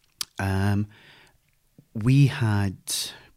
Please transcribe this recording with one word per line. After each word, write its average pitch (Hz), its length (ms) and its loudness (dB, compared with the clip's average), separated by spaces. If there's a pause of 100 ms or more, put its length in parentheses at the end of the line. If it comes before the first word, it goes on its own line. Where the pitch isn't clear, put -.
(380)
Um, 98 500 -2 (1080)
we 131 320 4
had 101 500 -2 (600)